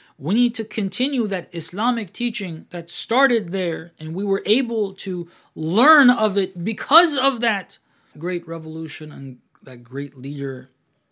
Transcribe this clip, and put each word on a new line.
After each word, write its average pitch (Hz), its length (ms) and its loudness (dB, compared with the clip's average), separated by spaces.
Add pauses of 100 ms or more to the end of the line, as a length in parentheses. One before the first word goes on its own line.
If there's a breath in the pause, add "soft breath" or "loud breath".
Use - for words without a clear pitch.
(180 loud breath)
We 156 160 -2
need 240 220 4
to 220 100 -6
continue 233 640 -2
that 185 260 -4
Islamic 208 580 -2
teaching 185 600 -6
that 170 180 -8
started 233 640 2
there, 170 440 -4
and 156 160 -8
we 196 120 -4
were 196 200 0
able 220 500 2
to 180 340 -8 (260 loud breath)
learn 247 540 6
of 214 280 2
it 185 280 -2
because 294 500 4
of 262 240 0
that 214 400 -4 (380 soft breath)
great 170 280 -4
revolution 156 680 -10
and 135 240 -10 (260)
that 127 180 -16
great 135 360 -10
leader. 135 540 -8 (400)